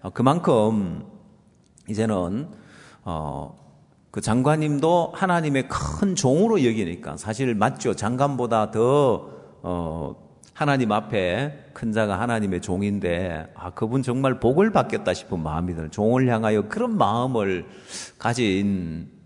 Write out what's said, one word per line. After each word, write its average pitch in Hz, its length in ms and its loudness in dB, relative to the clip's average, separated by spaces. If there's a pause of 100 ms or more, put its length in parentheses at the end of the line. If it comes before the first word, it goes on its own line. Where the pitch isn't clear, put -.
어, 98 80 -8
그만큼 113 920 2 (840)
이제는, 107 600 -2 (560)
어, 73 580 -8 (500)
그 - 80 -6
장관님도 151 960 2
하나님의 160 540 0
큰 160 460 -2
종으로 165 500 4
여기니까 87 500 -2
사실 113 400 -2
맞죠. 110 380 0
장관보다 120 800 0
더, 123 580 4 (340)
어, 82 520 -4 (380)
하나님 139 380 0
앞에 104 840 -2
큰 113 200 -4
자가 104 260 0
하나님의 107 420 -2
종인데, 90 920 -2
아, 90 160 -12
그분 120 320 -2
정말 131 360 0
복을 180 320 4
받겠다 107 420 0
싶은 90 280 -6
마음이 80 320 -2
드는, 80 180 -8
종을 123 360 2
향하여 110 400 2
그런 226 300 -2
마음을 107 680 2 (540)
가진 98 920 0 (160)